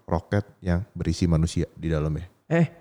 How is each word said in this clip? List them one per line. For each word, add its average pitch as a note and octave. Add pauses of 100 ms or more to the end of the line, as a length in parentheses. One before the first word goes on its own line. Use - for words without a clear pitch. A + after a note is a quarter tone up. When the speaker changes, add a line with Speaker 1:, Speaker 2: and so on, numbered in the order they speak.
Speaker 1:
roket G2+ (120)
yang F2+
berisi E2+
manusia E2
di D#2+
dalamnya. D#2 (240)
Speaker 2:
Eh, E3+ (180)